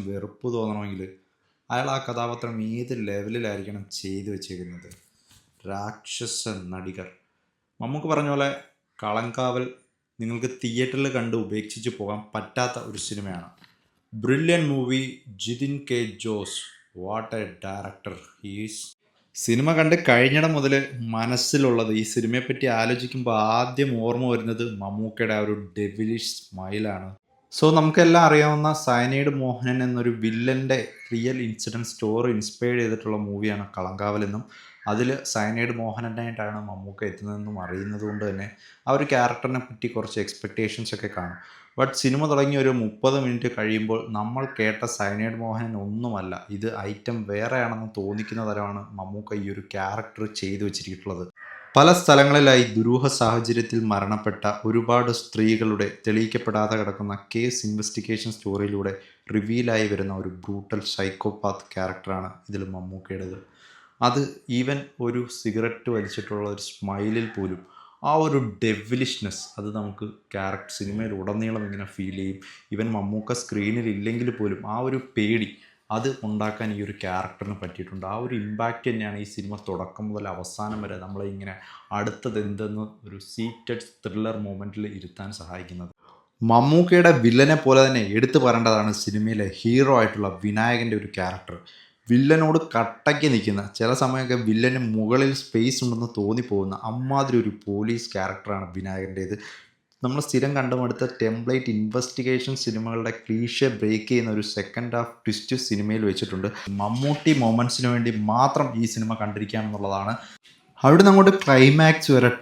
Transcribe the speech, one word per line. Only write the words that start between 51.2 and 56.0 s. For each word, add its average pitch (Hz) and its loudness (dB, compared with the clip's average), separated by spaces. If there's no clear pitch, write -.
പല 147 10
സ്ഥലങ്ങളിലായി 139 8
ദുരൂഹ 117 4
സാഹചര്യത്തിൽ 117 2
മരണപ്പെട്ട 101 -2
ഒരുപാട് 117 4
സ്ത്രീകളുടെ 110 2